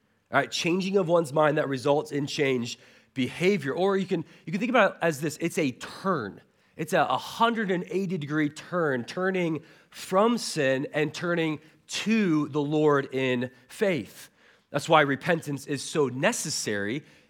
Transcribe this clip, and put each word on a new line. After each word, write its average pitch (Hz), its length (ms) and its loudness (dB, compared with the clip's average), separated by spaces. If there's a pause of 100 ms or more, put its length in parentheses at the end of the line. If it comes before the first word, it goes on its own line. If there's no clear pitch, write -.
(320)
All 131 80 4
right, 135 120 0
changing 185 460 -2
of 185 100 2
one's 165 240 2
mind 151 260 4
that 139 120 0
results 143 420 0
in 147 140 -2
changed 131 540 -2 (340)
behavior. 139 600 0
Or 190 220 2
you 190 120 0
can, 175 180 -2 (200)
you 160 60 -10
can 185 80 -2
think 240 120 -2
about 220 220 6
it - 100 -18
as 156 180 0
this, 147 180 -4
it's 170 200 -2
a 147 120 2
turn. 120 720 -6 (340)
It's 165 180 -4
a 151 120 4
hundred 220 640 0
and 180 220 -2
eighty 190 260 -2
degree 151 320 -2
turn, 147 540 -2
turning 180 580 -2 (300)
from 220 480 2
sin 135 540 0
and 147 200 0
turning 165 460 -2 (300)
to 185 580 2
the 143 140 -2
Lord 147 500 2
in 127 400 0 (160)
faith. - 640 -4 (420)
That's 147 180 -4
why 160 120 8
repentance 143 680 0
is 139 160 -4
so 147 240 0
necessary 127 960 -2 (260)